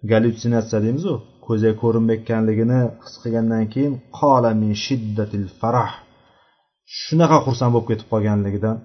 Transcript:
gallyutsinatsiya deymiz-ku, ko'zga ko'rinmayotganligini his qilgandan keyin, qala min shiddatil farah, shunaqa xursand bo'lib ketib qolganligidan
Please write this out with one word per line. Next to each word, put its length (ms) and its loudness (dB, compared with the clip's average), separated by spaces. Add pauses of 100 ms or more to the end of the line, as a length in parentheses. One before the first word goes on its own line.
gallyutsinatsiya 760 0
deymiz-ku, 400 -2 (200)
ko'zga 340 0
ko'rinmayotganligini 1040 0 (180)
his 180 -20
qilgandan 520 -2
keyin, 320 -2 (100)
qala 420 2
min 220 0
shiddatil 760 -4
farah, 560 -4 (840)
shunaqa 500 4
xursand 320 0
bo'lib 160 0
ketib 200 -4
qolganligidan 760 -2